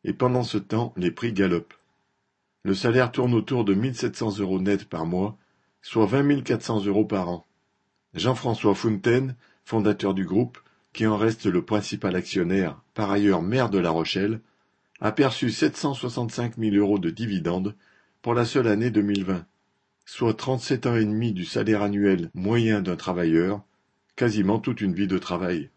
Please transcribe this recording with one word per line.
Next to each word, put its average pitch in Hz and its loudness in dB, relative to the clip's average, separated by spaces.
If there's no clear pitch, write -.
Et 98 -4
pendant 123 0
ce 110 -4
temps, 110 -2
les 90 0
prix 117 -6
galopent. 92 0
Le 98 0
salaire 120 2
tourne 123 0
autour 117 0
de 98 4
mille 117 0
sept 110 -4
cents 104 -4
euros 95 -2
net 98 0
par 80 -8
mois, 92 -2
soit 110 2
vingt 131 2
mille 143 2
quatre 117 -2
cents 104 -2
euros 101 2
par 95 -2
an. 87 -8
Jean-François 113 0
Fontaine, 120 0
fondateur 104 0
du 95 -2
groupe, 107 -2
qui 113 -2
en 110 4
reste 113 0
le 87 2
principal 101 -2
actionnaire, 90 -2
par 104 -2
ailleurs 101 4
maire 113 0
de 98 0
La 87 0
Rochelle, 95 -2
a 107 0
perçu 131 2
sept 151 0
cent 143 -2
soixante-cinq 120 -6
mille 104 2
euros 101 2
de 85 -2
dividendes 92 -2
pour 117 0
la 120 4
seule 117 2
année 110 2
deux 104 2
mille 101 0
vingt, 90 -4
soit 113 0
trente-sept 131 -2
ans 120 2
et 113 2
demi 107 0
du 90 -4
salaire 107 0
annuel 101 2
moyen 107 2
d'un 87 -2
travailleur, 87 0
quasiment 107 2
toute 117 -4
une 95 0
vie 98 -2
de 92 0
travail. 87 -4